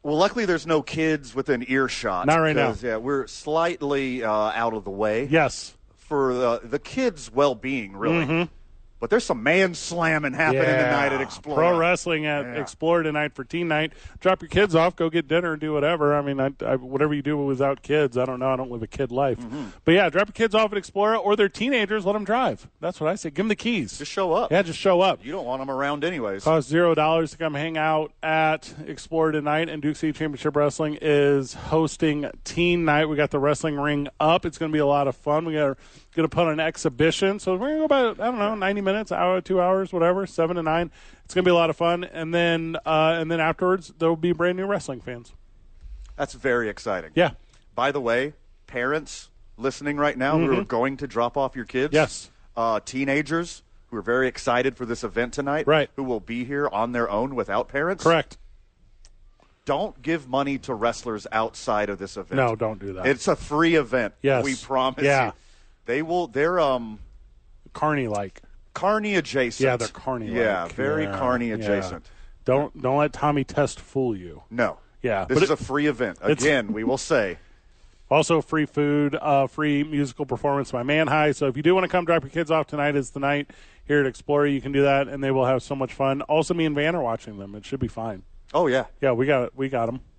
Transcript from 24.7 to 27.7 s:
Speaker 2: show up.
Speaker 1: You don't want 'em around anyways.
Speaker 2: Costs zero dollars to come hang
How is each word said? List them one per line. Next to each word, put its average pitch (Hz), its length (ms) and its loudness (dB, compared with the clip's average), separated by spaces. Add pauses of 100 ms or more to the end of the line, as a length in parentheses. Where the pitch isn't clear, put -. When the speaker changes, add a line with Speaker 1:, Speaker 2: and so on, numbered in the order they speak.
Speaker 2:
show 180 200 4
up. 185 240 2
Speaker 1:
You 131 60 -10
don't 175 160 -6
want 131 160 -4
'em 135 80 -6
around 143 320 -2
anyways. 113 400 -4
Speaker 2:
Costs 156 260 4
zero 165 280 4
dollars 160 340 2
to - 80 -20
come 156 160 -4
hang 160 240 -4